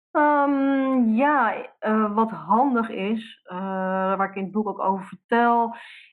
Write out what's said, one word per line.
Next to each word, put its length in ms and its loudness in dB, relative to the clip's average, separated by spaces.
Ehm, 1040 2
ja, 500 2
eh, 340 0
wat 180 0
handig 580 0
is, 540 -6
eh, 140 -12
waar 140 0
ik 60 -14
in 80 -6
het 80 -8
boek 160 -2
ook 120 -6
over 260 -2
vertel, 720 0